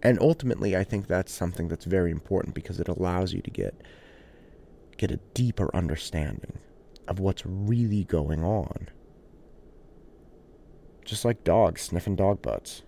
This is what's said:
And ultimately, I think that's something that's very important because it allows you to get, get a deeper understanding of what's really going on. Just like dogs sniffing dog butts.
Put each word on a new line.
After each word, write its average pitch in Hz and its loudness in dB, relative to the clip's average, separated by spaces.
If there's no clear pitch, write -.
And 120 6
ultimately, 127 2
I 92 2
think 98 -2
that's 92 0
something 87 -4
that's 82 -6
very 90 4
important 82 -2
because 87 -6
it 85 -2
allows 90 0
you 90 -4
to - -8
get, - -6
get - 0
a - -4
deeper 117 0
understanding - -4
of 95 -4
what's 95 0
really 104 2
going 78 0
on. 98 -2
Just - -6
like 117 0
dogs 85 4
sniffing 90 -2
dog 98 2
butts. - -6